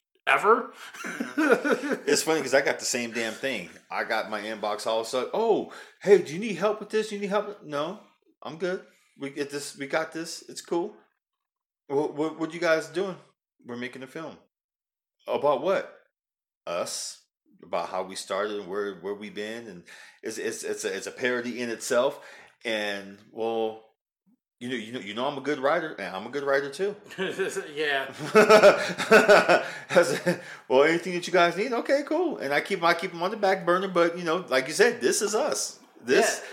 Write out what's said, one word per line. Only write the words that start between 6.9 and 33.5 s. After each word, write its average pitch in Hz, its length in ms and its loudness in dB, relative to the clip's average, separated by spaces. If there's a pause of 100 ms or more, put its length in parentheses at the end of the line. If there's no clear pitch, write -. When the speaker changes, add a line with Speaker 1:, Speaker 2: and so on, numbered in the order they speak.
Speaker 2:
this? 214 180 -2
Do 208 80 -10
you 202 60 -8
need 202 80 -4
help?" 208 340 -4
"No, 151 340 -6 (440)
I'm 147 160 -12
good. 185 280 -6 (320)
We 139 120 -8
get 143 200 -6
this. - 260 -10
We 135 120 -8
got 160 240 -4
this. 165 360 -10
It's - 120 -14
cool." 185 340 -4 (920)
"What, 147 260 -2
what, 156 240 -4
what 160 160 -6
you 170 60 -8
guys 160 260 2
doing?" 170 300 -6 (500)
"We're 120 100 -10
making 127 280 -10
a - 20 -16
film." 131 320 -12 (880)
"About 131 360 0
what?" 180 300 -2 (760)
"Us." - 540 -6 (400)
About 85 260 -4
how 92 140 -4
we 92 140 -10
started 104 420 -4
and 98 100 -12
where, 101 280 -4
where 92 180 -8
we've 101 200 -14
been, 110 320 -10
and 87 160 -16 (400)
it's, 110 160 -8
it's, - 260 -4
it's - 200 -6
a, 98 120 -4
it's 95 100 -8
a - 60 -10
parody 123 480 -4
in 120 100 -4
itself. 123 500 0 (440)
And, 101 540 -4 (140)
well, 113 520 -4 (760)
you 120 80 -10
know, 127 80 -4
you 110 160 -8
know, 123 80 -8
you 98 140 -10
know, 120 120 -2
I'm 143 120 -4
a - 20 -12
good 139 180 -2
writer, 156 400 -2
and 95 160 -8
I'm 101 120 -8
a 117 40 -12
good 139 140 -6
writer 139 260 0
too. 196 240 -4 (240)
Speaker 1:
<laughs> 180 160 -4 (400)
Yeah. 143 380 -2 (220)
Speaker 2:
<laughs> 202 1300 8 (1080)
Well, 135 160 8
anything 170 300 2
that 175 120 -4
you 170 60 -10
guys 170 240 4
need, 233 160 -2
okay, 269 340 2
cool. 320 320 -2
And 139 160 -4
I 151 60 4
keep, 175 220 -4
I 170 120 6
keep 170 200 -6
'em 165 80 -6
on 185 80 0
the 220 60 -8
back 190 300 0